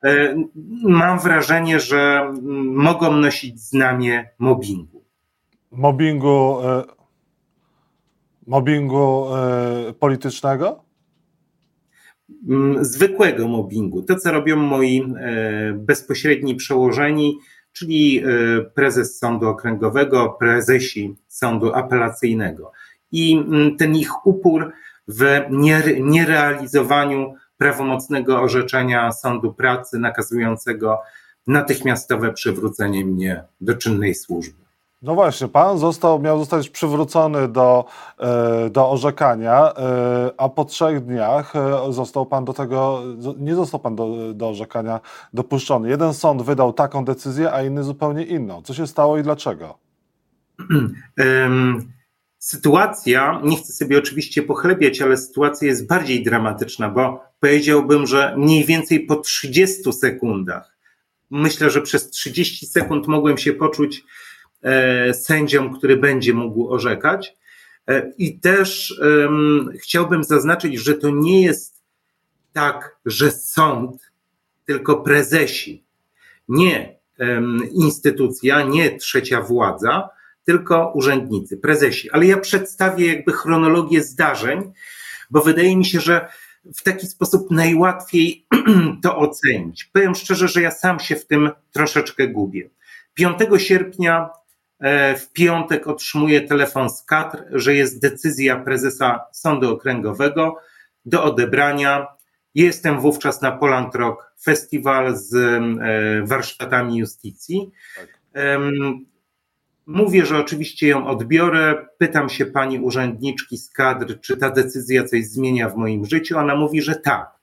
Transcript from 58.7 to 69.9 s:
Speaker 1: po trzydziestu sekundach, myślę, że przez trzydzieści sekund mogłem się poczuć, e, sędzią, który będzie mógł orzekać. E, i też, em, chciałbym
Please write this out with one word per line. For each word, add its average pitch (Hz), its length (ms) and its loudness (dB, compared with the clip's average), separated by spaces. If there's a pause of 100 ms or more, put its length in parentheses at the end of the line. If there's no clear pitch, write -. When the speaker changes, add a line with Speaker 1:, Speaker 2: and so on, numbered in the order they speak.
Speaker 1:
po 151 160 0
trzydziestu 165 760 0
sekundach, 101 840 -4 (540)
myślę, 151 400 0
że 143 120 0
przez - 280 -4
trzydzieści - 560 -6
sekund 156 400 -2
mogłem 147 320 2
się 147 140 0
poczuć, 147 520 -2 (580)
e, 127 520 2
sędzią, 139 600 0
który 135 220 4
będzie 131 380 2
mógł 113 380 -2
orzekać. 127 640 -2 (520)
E, 131 300 0
i 160 220 -4
też, 190 640 0
em, 147 760 4
chciałbym 170 460 0